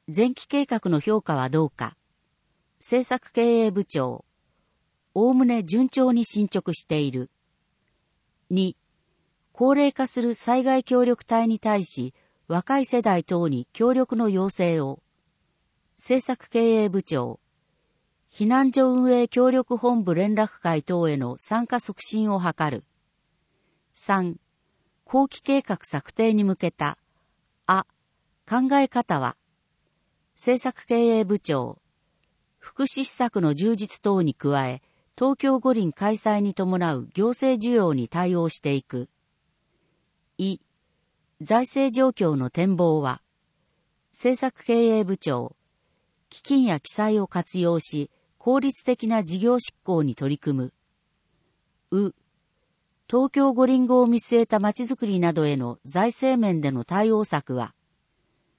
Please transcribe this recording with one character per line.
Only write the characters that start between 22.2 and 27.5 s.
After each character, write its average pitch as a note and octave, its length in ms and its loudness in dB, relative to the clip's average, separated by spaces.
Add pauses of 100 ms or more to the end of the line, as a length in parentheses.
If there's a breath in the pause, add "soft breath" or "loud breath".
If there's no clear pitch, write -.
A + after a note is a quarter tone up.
を F#3+ 80 0
図 E3+ 120 -2 (180)
る。 A#2 140 -8 (1080)
三、 F3+ 440 -2 (680)
後 C4+ 240 2
期 - 140 -14
計 C4+ 180 0
画 F#3+ 220 -6
策 - 300 -8
定 A3+ 200 2
に G#3 120 2
向 F#3+ 120 0
け F3 140 -4
た、 - 280 -4 (680)